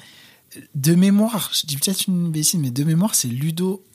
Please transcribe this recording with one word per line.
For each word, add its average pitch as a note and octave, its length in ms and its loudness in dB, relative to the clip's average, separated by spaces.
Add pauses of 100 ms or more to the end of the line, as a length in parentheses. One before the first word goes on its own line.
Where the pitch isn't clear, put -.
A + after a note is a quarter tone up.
(760)
de D3+ 200 2
mémoire, G3+ 580 2
je - 140 -2
dis C#3 100 -6
peut-être F#3+ 300 -2
une F3 240 0
bêtise, D#3 280 0
mais C3+ 120 0
de C3 120 0
mémoire, E3 320 2
c'est - 120 0
Ludo. D#3+ 560 -4 (120)